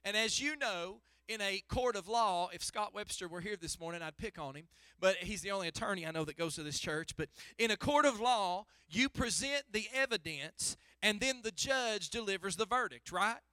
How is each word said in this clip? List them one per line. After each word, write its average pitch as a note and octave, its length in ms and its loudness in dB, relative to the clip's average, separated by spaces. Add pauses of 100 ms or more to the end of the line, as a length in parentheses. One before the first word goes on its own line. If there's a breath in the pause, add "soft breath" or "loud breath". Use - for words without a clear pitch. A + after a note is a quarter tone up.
And G3+ 100 -2
as A3 240 2
you D4 160 0
know, G#3 460 -4 (280 soft breath)
in A3 100 -6
a G3 300 -2
court B3 260 2
of F#3+ 140 -6
law, F#3+ 400 2
if E3+ 120 -10
Scott G#3 320 -4
Webster G3+ 360 -6
were F3 100 -8
here G3+ 160 -4
this E3 240 -8
morning, E3+ 220 -6
I'd D#3 160 -8
pick G#3 200 -8
on C#3+ 200 -8
him, E3 100 -16 (320 loud breath)
but F#3+ 160 8
he's F3+ 260 -4
the G3 100 -4
only F#3 180 0
attorney F#3+ 360 -2
I D#3+ 60 -4
know D#3+ 140 0
that D3+ 100 -8
goes E3 200 -2
to D#3+ 80 -6
this C#3+ 160 -4
church. D#3 360 -4
But D#3 140 -4 (280 loud breath)
in A3+ 140 2
a G3+ 60 2
court D4 260 6
of B3 160 6
law, G#3 460 2 (240 soft breath)
you A#3 180 2
present C4 640 0
the G#3+ 220 -2
evidence, E3 800 -2 (260 soft breath)
and G#3 200 4
then B3+ 200 2
the A3 100 -2
judge A3+ 580 0
delivers G3 480 -2
the G#3+ 80 2
verdict, G3+ 440 -2
right? G3+ 300 0 (140)